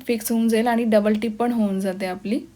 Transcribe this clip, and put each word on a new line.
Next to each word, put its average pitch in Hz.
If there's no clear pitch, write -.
फिक्स 233
होऊन 226
जाईल 226
आणि 233
डबल 214
टिप 220
पण 240
होऊन 202
जाते 190
आपली. 196